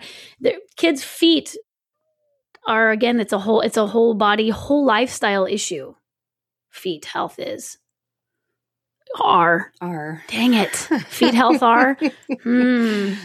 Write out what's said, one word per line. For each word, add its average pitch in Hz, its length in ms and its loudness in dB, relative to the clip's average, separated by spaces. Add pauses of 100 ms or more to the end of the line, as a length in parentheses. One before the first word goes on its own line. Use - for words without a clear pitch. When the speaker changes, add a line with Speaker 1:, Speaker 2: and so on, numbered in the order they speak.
(400)
Speaker 1:
the 262 140 0 (220)
kids' 320 280 0
feet - 500 0 (1120)
are, 220 240 2
again, 233 300 2
it's 208 140 -2
a 196 40 0
whole, 220 220 0
it's 240 160 -2
a 214 100 2
whole 226 280 2
body, 214 340 2
whole 285 380 0
lifestyle 214 580 0
issue. 175 500 -6 (760)
Feet - 340 -10
health - 340 -8
is. - 380 -12 (1400)
Are. 170 600 2
Speaker 2:
Are. 160 480 -10
Speaker 1:
Dang 233 260 2
it. 202 200 0 (340)
Feet - 260 0
health 254 280 2
are. 247 400 4
Speaker 2:
<laughs> 294 60 0 (340)
Speaker 1:
Hmm. 233 720 0 (100)